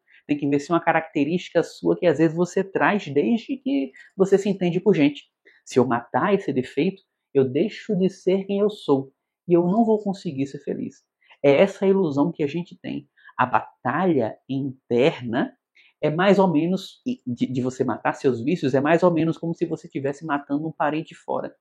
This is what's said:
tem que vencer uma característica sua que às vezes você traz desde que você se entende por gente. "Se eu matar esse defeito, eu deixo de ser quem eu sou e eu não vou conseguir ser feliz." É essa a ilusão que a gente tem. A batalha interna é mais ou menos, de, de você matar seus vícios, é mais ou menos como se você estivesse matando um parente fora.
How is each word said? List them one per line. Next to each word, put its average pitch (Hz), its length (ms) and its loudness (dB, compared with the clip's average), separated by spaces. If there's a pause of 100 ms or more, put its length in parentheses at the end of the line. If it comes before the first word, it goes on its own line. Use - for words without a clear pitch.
(260)
tem 147 100 -2
que 143 120 -2
vencer 143 260 0
uma 170 60 2
característica 160 840 0
sua 170 340 -2
que 180 100 0
às 151 120 2
vezes 160 180 2
você 180 280 -2
traz 190 440 -2
desde 220 480 -2
que 185 340 -4 (260)
você 190 220 4
se 202 100 0
entende 180 320 0
por 196 140 4
gente. 147 300 2 (400)
"Se - 140 0
eu 123 80 6
matar 131 480 0
esse 196 180 -2
defeito, 139 500 -2 (320)
eu 135 140 4
deixo 196 460 -4
de 185 140 2
ser 190 360 -2
quem 196 160 -2
eu 202 100 2
sou 135 420 -2 (340)
e 175 60 2
eu 175 140 4
não 214 180 2
vou 214 180 2
conseguir 143 440 -6
ser - 140 -12
feliz." - 440 -10 (380)
É 143 200 6
essa 196 220 0
a 190 40 2
ilusão 165 440 2
que 160 100 -6
a 143 40 -2
gente 170 320 -8
tem. 143 300 -12 (300)
A 123 80 4
batalha 127 880 -2 (120)
interna 131 1080 -2 (460)
é 151 100 0
mais 185 280 4
ou 147 120 4
menos, 170 500 -2 (260)
de, 123 200 -4
de 127 160 -4
você 127 200 -2
matar 127 320 -2
seus 120 280 0
vícios, 139 320 -2
é 131 60 4
mais 160 220 2
ou 180 80 6
menos 160 280 0
como 170 160 -6
se - 100 -6
você 165 220 -8
estivesse 143 380 -6
matando 143 440 -4
um 151 40 -10
parente 156 420 -4
fora. - 460 -8